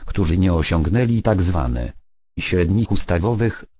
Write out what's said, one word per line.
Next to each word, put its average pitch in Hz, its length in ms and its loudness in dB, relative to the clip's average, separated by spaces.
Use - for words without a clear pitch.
którzy 87 320 0
nie 92 160 2
osiągnęli 90 680 0
tak 98 220 2
zwane 65 480 -2
średnich 92 520 0
ustawowych, 101 760 0